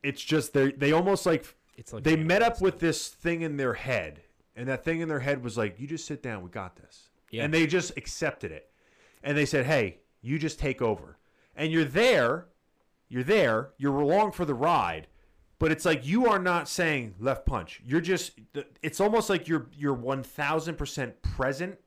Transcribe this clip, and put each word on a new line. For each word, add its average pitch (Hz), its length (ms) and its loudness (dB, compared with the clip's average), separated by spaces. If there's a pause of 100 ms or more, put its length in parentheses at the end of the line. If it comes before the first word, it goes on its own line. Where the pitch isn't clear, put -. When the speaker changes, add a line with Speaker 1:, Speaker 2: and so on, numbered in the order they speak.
Speaker 1:
It's 139 200 -4
just 151 300 0
they, 139 180 4
they 139 200 0
almost, 180 340 2
like, 160 200 2 (320)
Speaker 2:
It's - 160 -18
like 113 100 -10
Speaker 1:
they 156 100 4
Speaker 2:
an 156 140 2
Speaker 1:
met 190 140 4
up 233 120 6
Speaker 2:
instinct. 175 80 -4 (120)
Speaker 1:
with - 60 -14
this 160 300 0
thing 170 320 -2
in 151 160 -4
their 131 160 0
head, 92 480 -4 (340)
and 120 120 -8
that 131 160 -4
thing 165 180 -2
in 165 80 -4
their 147 120 -2
head 139 220 -2
was 117 140 -6
like, 104 220 -2
"You 139 80 -10
just 151 180 -8
sit 147 180 -10
down, 110 200 -8
we 90 60 -14
got 95 260 -12
this." - 340 -20 (220)
Speaker 2:
Yeah. 113 140 -6
Speaker 1:
And 151 80 0
they 165 140 6
just 170 300 0
accepted - 540 -6
it. 76 180 -16 (540)
And 143 140 0
they 147 80 4
said, 131 200 0
"Hey, 127 340 0 (220)
you 135 180 -4
just 151 200 -6
take 139 220 -2
over." 110 360 -2 (380)
And 160 160 -4
you're 160 140 4
there, 160 640 2 (600)
you're 123 160 -4
there, 139 540 4
you're 139 240 2
along 185 320 2
for 180 120 -4
the 147 80 -2
ride, 117 540 0 (520)
but 160 120 2
it's 156 140 -2
like 139 200 2
you 233 220 4
are 202 120 4
not 175 280 0
saying, 135 520 -2
"Left 127 260 -2
punch." 101 400 -4
You're 143 160 0
just, 170 360 -2 (440)
it's - 200 -8
almost 214 280 2
like 180 180 0
you're, 151 260 0
you're 143 200 -2
one 127 300 -2
thousand 156 520 -2
percent 139 460 -6
present 139 640 -2